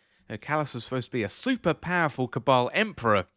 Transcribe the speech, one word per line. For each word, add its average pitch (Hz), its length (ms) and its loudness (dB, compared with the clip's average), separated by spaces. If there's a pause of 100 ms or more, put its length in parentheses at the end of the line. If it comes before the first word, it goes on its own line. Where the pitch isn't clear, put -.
(300)
Uh, 110 60 -10
Calus 147 380 -4
was 120 100 -8
supposed 127 240 -6
to - 40 -20
be 120 120 -2
a 98 60 -2
super 233 440 -2
powerful 165 540 -2
Cabal 123 460 2
Emperor, 120 520 2 (120)